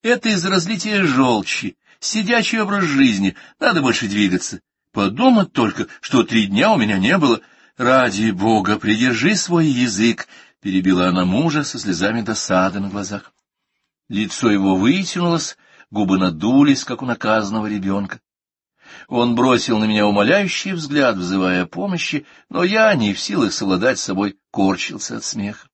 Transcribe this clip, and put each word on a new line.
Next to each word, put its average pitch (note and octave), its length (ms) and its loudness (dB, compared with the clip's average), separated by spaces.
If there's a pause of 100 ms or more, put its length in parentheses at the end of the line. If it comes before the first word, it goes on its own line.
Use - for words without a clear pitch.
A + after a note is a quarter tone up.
Это A#3 280 0
из F#3 140 0
разлития F#3+ 600 -2
жёлчи, B2 720 0 (220)
сидячий A3 600 -2
образ G3+ 260 -2
жизни, A#2+ 500 2 (240)
надо F3 220 2
больше A#2+ 260 0
двигаться. G2 520 -2 (320)
Подумать F#3 600 2
только, A2 320 0 (160)
что A#2+ 220 2
три A2 240 0
дня C3+ 260 2
у F3+ 40 2
меня G#2 200 0
не G#2+ 200 2
было». C3+ 240 2 (340)
«Ради A#2+ 540 2
бога, G#2 480 2
придержи A#2+ 580 0
свой F3 300 0
язык», A#2 600 0 (340)
перебила F#2 480 2
она F2+ 160 0
мужа C#3+ 380 0
со C3+ 160 -10
слезами G2+ 420 -2
досады F#2+ 580 -2
на G2 80 -6
глазах. G2 460 -10 (760)
Лицо G#2+ 420 -2
его G2 240 2
вытянулось, E3+ 840 0 (340)
губы G2 280 0
надулись, A#2 680 2
как A#2+ 160 -8
у C3 40 -8
наказанного A2 600 -2
ребёнка. G2 520 -4 (880)
Он A#2+ 280 0
бросил A#2+ 420 2
на G#2+ 80 0
меня G#2+ 220 2
умоляющий E3 640 0
взгляд, C#3+ 460 -2
взывая F#2 460 0
о E2+ 40 -6
помощи, E3 580 -6 (240)
но - 140 -2
я, G#3+ 320 2
не G#2 180 0
в F2+ 60 -8
силах C3+ 340 -2
совладать G2 460 0
с - 40 -8
собой, G2 360 -4 (120)
корчился G2 680 -4
от - 60 -12
смеха. G#2 500 -10